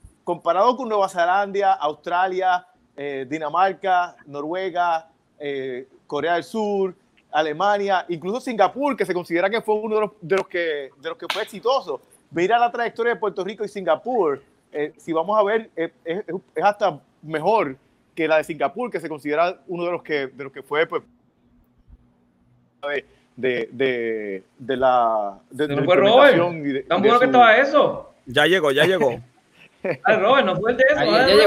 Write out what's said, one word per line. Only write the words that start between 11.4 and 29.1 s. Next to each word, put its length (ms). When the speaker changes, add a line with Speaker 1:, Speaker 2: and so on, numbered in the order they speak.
Speaker 1:
exitoso. 580
Mira 280
la 140
trayectoria 420
de 60
Puerto 240
Rico 200
y 40
Singapur. 720
Eh, 220
si 160
vamos 260
a 40
ver, 340
eh, 160
es, 220
es, 80
es 100
hasta 340
mejor 540
que 140
la 100
de 60
Singapur, 460
que 100
se 80
considera 580
uno 180
de 80
los 100
que, 260
de 160
los 80
que 100
fue, 240
pues, 160
de, 240
de, 360
de, 720
de 180
la... 600
De, 160
Speaker 2:
Se 80
nos 20
Speaker 1:
de 0
la 100
Speaker 2:
fue 100
Robert. 400
Speaker 1:
implementación 300
y 60
de, 100
Speaker 2:
Tan 200
Speaker 1:
de 60
Speaker 2:
bueno 120
que 60
Speaker 1:
su 40
Speaker 2:
estaba 260
eso. 540
Speaker 3:
Ya 200
llegó, 260
ya 120
llegó. 360